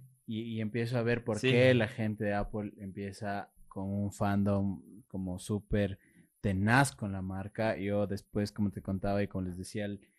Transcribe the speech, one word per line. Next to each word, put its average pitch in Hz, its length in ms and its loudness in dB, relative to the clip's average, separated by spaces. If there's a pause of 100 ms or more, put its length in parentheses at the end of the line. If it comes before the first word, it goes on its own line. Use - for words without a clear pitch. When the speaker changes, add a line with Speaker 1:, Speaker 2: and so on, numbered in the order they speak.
(260)
Speaker 1:
Y, 110 160 -6
y 117 200 -6
empiezo 117 360 -2
a 117 60 2
ver 117 200 0
por 107 140 -2
Speaker 2:
Sí. 127 140 2
Speaker 1:
qué 127 240 8
la 110 120 4
gente 110 380 -2
de 101 80 2
Apple 104 460 -4
empieza 101 720 -8 (160)
con 98 260 -6
un 101 180 0
fandom 101 720 2 (260)
como 92 320 -4
súper 101 600 0 (420)
tenaz 104 540 4
con 104 180 -4
la 95 80 -6
marca. 95 560 -2
Yo 101 300 0
después, 104 440 -4
como 101 200 0
te - 100 -10
contaba 101 420 0
y 98 40 0
como 92 180 -4
les 90 120 -6
decía 104 280 -6
al, 101 160 -6 (180)